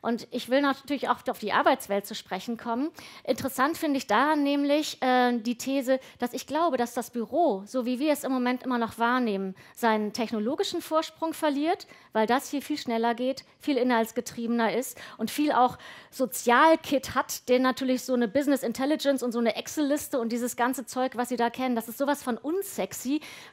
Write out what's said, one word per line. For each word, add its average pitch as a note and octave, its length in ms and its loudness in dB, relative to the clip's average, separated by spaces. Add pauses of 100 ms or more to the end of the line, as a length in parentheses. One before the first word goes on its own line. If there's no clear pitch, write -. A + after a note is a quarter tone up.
Und - 280 -2
ich A#3 200 -6
will C4+ 100 4
natürlich C#4 480 -2
auch A#3+ 80 2 (120)
auf G#3+ 100 -4
die G3+ 140 -4
Arbeitswelt B3 540 2
zu A3 80 -12
sprechen A3 440 -8
kommen. B3 320 -4 (340)
Interessant C4 520 0
finde C#4+ 200 0
ich B3 100 -4
daran C#4+ 380 4
nämlich, C#4+ 580 0
äh, B3 360 4
die A#3 200 -2
These, C4 400 0 (200)
dass A#3+ 140 -4
ich - 140 -8
glaube, D4+ 300 0
dass A#3 180 -2
das B3 160 -4
Büro, A#3+ 560 0
so B3 200 -2
wie B3 120 -2
wir D4 140 2
es C#4+ 100 -2
im C4 80 -4
Moment B3+ 320 0
immer B3 160 -2
noch A3+ 200 -2
wahrnehmen, A3+ 580 0 (180)
seinen G#3+ 380 0
technologischen A#3+ 680 -2
Vorsprung D#4+ 540 -2
verliert, D4+ 540 -2 (240)
weil A3 140 2
das A#3+ 240 0
hier C#4+ 120 -4
viel D4 160 -4
schneller A#3 360 0
geht, B3+ 300 -4 (140)
viel C#4+ 200 0
inhaltsgetriebener A#3 1000 0
ist B3+ 200 -4 (200)
und A3 140 -4
viel D4 200 0
auch B3 260 4 (340)
Sozialkit C4+ 1040 4
hat, - 320 -4
der B3 100 6
natürlich B3+ 440 2
so C4 100 -2
eine A#3+ 160 2
Business C4+ 340 2
Intelligence C4+ 640 0
und B3 80 -2
so A#3+ 80 0
eine A#3 160 2
Excel-Liste D4 640 0
und A#3 100 -2
dieses A#3+ 260 -2
ganze B3 300 0
Zeug, B3+ 300 -2
was A#3+ 140 -2
Sie B3+ 60 -2
da A#3 140 2
kennen, B3+ 240 -2
das A3+ 140 -4
ist A3+ 100 -12
sowas C#4+ 240 0
von A#3 140 -2
unsexy, D4+ 840 -4 (300)